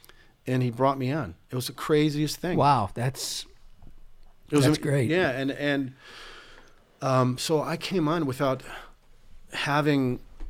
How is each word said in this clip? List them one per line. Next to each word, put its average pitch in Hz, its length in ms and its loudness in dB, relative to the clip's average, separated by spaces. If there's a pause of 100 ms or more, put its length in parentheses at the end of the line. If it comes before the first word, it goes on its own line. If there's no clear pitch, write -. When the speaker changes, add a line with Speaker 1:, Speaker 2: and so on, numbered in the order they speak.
(460)
Speaker 1:
And 127 180 2
he 123 80 0
brought 135 260 2
me 127 140 -2
on. 123 240 -4 (160)
It 131 40 -6
was 127 120 -4
the 131 60 -10
craziest 151 640 2
thing. 175 200 -2
Speaker 2:
Wow, 131 360 4
that's, - 520 -6 (1040)
Speaker 1:
It 147 60 2
was 143 100 6
Speaker 2:
that's 151 120 6
Speaker 1:
am-, - 60 -8
Speaker 2:
great. 139 260 2
Speaker 1:
yeah, 165 220 2
and, 135 200 -2
and, 139 420 -2 (1080)
um, 127 360 2
so 156 240 0
I 143 140 -4
came 170 320 -2
on 160 180 0
without 131 380 -2 (880)
having 143 720 2 (280)